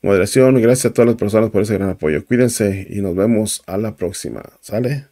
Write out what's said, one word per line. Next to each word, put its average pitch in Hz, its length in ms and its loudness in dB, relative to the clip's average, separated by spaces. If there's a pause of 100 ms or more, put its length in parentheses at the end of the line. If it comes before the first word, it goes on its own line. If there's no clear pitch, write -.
moderación, 120 600 2
gracias 123 240 2
a 113 80 -2
todas 117 140 4
las 113 80 2
personas 110 340 0
por 104 120 0
ese 107 120 0
gran 98 160 -2
apoyo. 78 340 -2
Cuídense 110 640 0
y 101 120 -8
nos 95 160 -2
vemos 107 500 0
a 90 120 -8
la 107 180 -6
próxima, 67 460 -8 (180)
¿sale? 135 520 -6